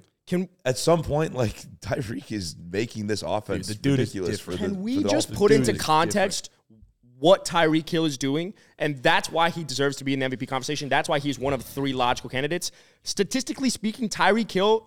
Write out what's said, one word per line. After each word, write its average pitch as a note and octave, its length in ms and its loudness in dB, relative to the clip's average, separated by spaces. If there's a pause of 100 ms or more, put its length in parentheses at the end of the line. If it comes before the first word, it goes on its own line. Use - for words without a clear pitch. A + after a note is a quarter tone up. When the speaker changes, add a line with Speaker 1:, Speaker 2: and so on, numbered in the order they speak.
(280)
Speaker 1:
Can F3+ 200 -2 (160)
Speaker 2:
at B2+ 140 0
some E3 240 4
point, D3+ 320 -2
like, A#2 220 0 (140)
<laughs> - 100 -20
Tyreek B2 500 -6
is F2+ 240 -6 (160)
making G#2+ 380 -4
this G#2+ 140 -2
offense F#2 440 -4
Speaker 3:
Dude, G#2+ 100 -6
the - 60 -16
dude C#3 180 2
is A2+ 140 0
Speaker 2:
ridiculous G2 260 -4
for - 120 -10
Speaker 3:
different. F#3+ 220 -2
Speaker 2:
the, - 20 -6
Speaker 1:
Can F#3 80 -8
we B3 120 -2
Speaker 2:
for D4+ 60 0
the G3+ 60 2
Speaker 1:
just - 200 2
Speaker 2:
Dolphins. A2 100 -8
Speaker 1:
put G3+ 100 4
Speaker 3:
Dude - 80 8
Speaker 1:
into B3+ 160 4
Speaker 3:
is - 60 -2
different. - 80 -6
Speaker 1:
context F3 640 2 (680)
what F3+ 260 6
Tyreek D#3+ 460 2
Hill D#3+ 140 2
is C#3+ 120 0
doing? D3 380 -2 (240)
And D3 240 -2
that's E3+ 260 4
why E3+ 220 2
he E3+ 140 -6
deserves C#3 320 -2
to C#3 80 -12
be C3+ 80 -2
in C3+ 80 0
the C3 60 2
M C3 40 0
V B2+ 60 -6
P B2 100 -6
conversation. C#3 420 -4
That's C#3+ 200 2
why D#3 100 2
he's C#3 180 -2
one C3+ 160 -2
of B2 120 -2
three C#3 280 -4
logical B2+ 380 2
candidates. D3 400 -4 (320)
Statistically B3+ 680 -2
speaking, A3 380 -4
Tyreek F#3+ 440 2
Hill G#3+ 340 2